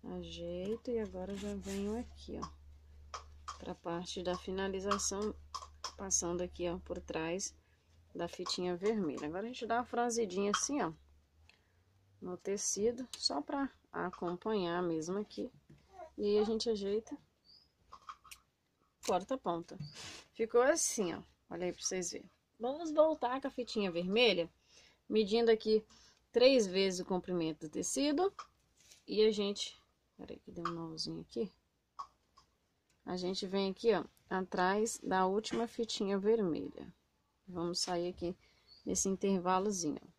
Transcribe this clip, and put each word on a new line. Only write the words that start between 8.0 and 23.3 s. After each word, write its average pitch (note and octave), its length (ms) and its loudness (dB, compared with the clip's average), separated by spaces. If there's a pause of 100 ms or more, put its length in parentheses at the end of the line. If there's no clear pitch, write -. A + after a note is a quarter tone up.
da E3+ 140 -4
fitinha F3+ 480 -4
vermelha. F3+ 520 0
Agora F#3 180 -4
a - 20 -6
gente B3 200 -8
dá A3+ 100 0
uma B3 80 -2
franzidinha A3+ 680 0
assim, C#4 300 0
ó, D#3+ 120 -2 (1300)
no F3+ 160 -6
tecido, G#3+ 680 -2 (100)
só C#4+ 240 0
pra C#4 300 -2 (200)
acompanhar F3 920 0
mesmo E3+ 340 0
aqui. G#3 340 -6 (680)
E G#3 80 -2
aí G#3 140 6
a G#3+ 40 6
gente A3 260 0
ajeita, G#3 480 -2 (1900)
corta G3+ 300 0
a - 20 -6
ponta. F3 400 -4 (560)
Ficou A3+ 280 4
assim, B3 520 4
ó, - 80 -8 (280)
olha F3 160 -4
aí F3 60 0
pra - 100 -10
vocês F#3 300 -2
verem. - 180 -12 (300)
Vamos D4+ 320 -4
voltar D4+ 480 4